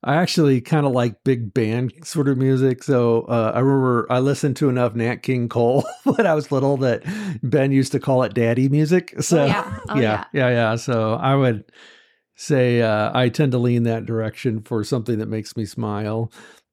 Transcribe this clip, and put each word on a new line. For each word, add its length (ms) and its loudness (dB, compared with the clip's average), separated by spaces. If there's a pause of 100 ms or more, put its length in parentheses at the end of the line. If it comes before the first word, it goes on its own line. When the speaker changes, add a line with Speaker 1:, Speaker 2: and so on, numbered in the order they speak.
Speaker 1:
I 120 0
actually 460 2
kinda 280 0
like 340 -2
big 300 -2
band 400 -2 (100)
sort 240 -2
of 100 2
music. 460 2
So, 400 2
uh, 320 0
I 40 0
remember 520 2
I 80 2
listened 380 -2
to 120 0
enough 240 0
Nat 240 -2
King 300 -2
Cole 360 2 (120)
<laughs> 80 -20
when 240 2
I 80 2
was 160 -4
little 260 0
that 260 0 (400)
Ben 280 2
used 220 2
to 60 0
call 240 0
it 100 -4
daddy 340 2
music. 500 2
Speaker 2:
Oh, 40 -6
Speaker 1:
So, 240 2
Speaker 2:
yeah. 340 -2 (100)
Oh, 60 -2
Speaker 1:
yeah, 60 4
Speaker 2:
yeah. 320 0
Speaker 1:
yeah, 160 2
yeah. 260 2
So 380 -2
I 220 0
would 280 2 (720)
say, 460 2
uh, 360 0
I 120 2
tend 240 0
to 40 0
lean 260 2
that 220 -2
direction 560 -4
for 220 -4
something 360 -4
that 100 -6
makes 260 -8
me 100 -4
smile. 680 -6 (420)